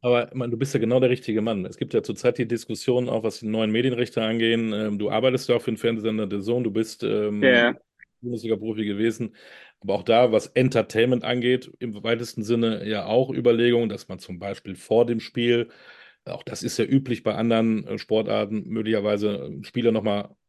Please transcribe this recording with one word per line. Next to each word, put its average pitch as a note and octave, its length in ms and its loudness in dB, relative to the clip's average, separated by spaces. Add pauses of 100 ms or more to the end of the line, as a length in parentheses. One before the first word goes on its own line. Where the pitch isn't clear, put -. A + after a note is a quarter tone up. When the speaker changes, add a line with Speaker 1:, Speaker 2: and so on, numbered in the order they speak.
Speaker 1:
Aber, A#2+ 280 2
ich - 40 -20
meine, A#2+ 180 -4
du A2+ 60 -4
bist C3+ 160 -4
ja C#3 60 2
genau A#2 220 2
der B2+ 80 4
richtige A#2+ 320 -2
Mann. G#2 240 -2
Es - 100 -12
gibt - 180 -8
ja A2+ 80 2
zurzeit A#2+ 360 -2
die A#2+ 100 -2
Diskussion, A#2+ 600 -2
auch A2 140 -2
was A2 180 -4
die A2 60 -6
neuen G#2+ 260 0
Medienrechte A#2+ 500 0
angehen. A2+ 480 0
Ähm, G#2 260 -4
du G#2 120 -2
arbeitest B2 400 0
ja A#2+ 80 4
auch A2+ 40 0
für B2 100 -2
den A2 60 -2
Fernsehsender A2 540 -2
The G2+ 80 -4
Zone, A#2 240 -2
du A2 80 -2
bist, A2 320 -4
ähm, G#2 400 0
Speaker 2:
Ja. A#2+ 320 6 (460)
Speaker 1:
Bundesliga-Profi A2 640 -4
gewesen. G#2+ 500 -2 (460)
Aber G2 140 -2
auch F2+ 80 -2
da, A#2 280 6
was G#2+ 160 2
Entertainment B2 760 2
angeht, B2 440 0 (100)
im G#2 260 -10
weitesten A#2 380 -4
Sinne A2 440 0
ja G#2+ 180 -4
auch B2+ 280 2
Überlegungen, A#2 560 4
dass G2+ 180 -10
man F#2+ 120 -12
zum F2+ 200 -14
Beispiel G2 360 -10
vor A2+ 300 2
dem A#2 140 -2
Spiel, A#2 480 0 (580)
auch - 180 -10
das - 200 -10
ist - 140 -6
ja A2+ 80 2
üblich C3+ 380 0
bei A2 100 -2
anderen, A2+ 540 0
äh, G#2+ 100 -6
Sportarten, G#2+ 680 -2
möglicherweise, G#2 840 -2
äh, - 140 -12
Spieler A#2+ 260 0
nochmal G#2 380 -2 (200)